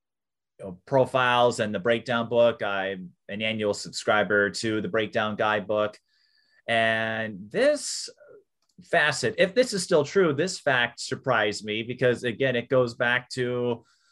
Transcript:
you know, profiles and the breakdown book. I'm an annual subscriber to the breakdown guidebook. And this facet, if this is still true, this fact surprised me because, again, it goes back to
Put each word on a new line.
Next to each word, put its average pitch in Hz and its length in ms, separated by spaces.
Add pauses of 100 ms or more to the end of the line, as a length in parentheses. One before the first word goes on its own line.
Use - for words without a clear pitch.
(580)
you - 60
know, 92 220
profiles 123 760
and 107 140
the 101 40
breakdown 117 520
book. 117 320
I'm 98 480 (180)
an 104 140
annual 110 320
subscriber 104 760
to 110 300
the 101 80
breakdown 107 480
guidebook. 107 600 (680)
And 110 840
this 269 580 (840)
facet, 151 460
if 180 180
this 254 200
is 185 80
still 156 220
true, 170 280
this 165 260
fact 123 420
surprised 110 640
me 107 180
because, 120 420
again, 123 320
it 120 140
goes 123 240
back 123 360
to 123 540 (280)